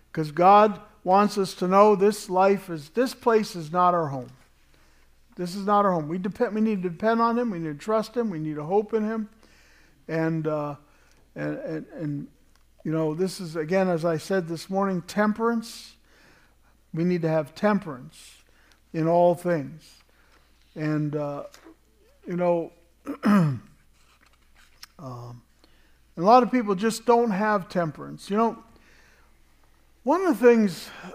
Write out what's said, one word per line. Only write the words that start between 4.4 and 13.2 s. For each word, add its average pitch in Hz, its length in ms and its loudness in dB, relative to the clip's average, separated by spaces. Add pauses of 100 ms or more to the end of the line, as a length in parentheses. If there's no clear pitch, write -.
This 180 200 -8
is 196 120 -8
not 208 180 4
our 190 80 2
home. 156 160 -2
We 175 100 -6
depend, 202 360 -4
we 214 60 -2
need 214 220 0
to 180 60 -4
depend 220 320 0
on 233 180 0
him. 240 120 -2
We 175 80 -6
need 156 200 -8
to - 60 -20
trust 214 320 -2
him. 233 140 -2
We 165 80 -6
need 156 180 -6
to 147 80 -8
hope 214 300 0
in 214 100 -2
him. 220 240 -6 (800)
And, 160 380 -2
uh, 147 300 -4 (600)
and, 151 220 -6
and, 160 340 -10
and, 147 360 -8 (540)
you 156 80 -6
know, 160 240 -2
this 185 260 -6